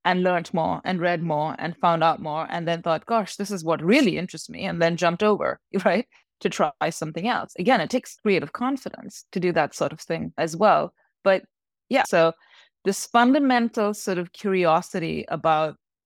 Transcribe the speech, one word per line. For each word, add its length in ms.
and 200
learned 280
more 320
and 160
read 220
more 380
and 160
found 260
out 180
more 300
and 160
then 160
thought, 240
"Gosh, 300
this 160
is 100
what 180
really 380
interests 320
me," 140
and 180
then 140
jumped 260
over, 380
<laughs> 120
right, 240
to 100
try 220
something 380
else. 320
Again, 200
it 100
takes 260
creative 380
confidence 760
to 80
do 140
that 200
sort 200
of 80
thing 360
as 200
well. 360
But 220
yeah, 200
so 240
this 220
fundamental 880
sort 240
of 140
curiosity 960
about 480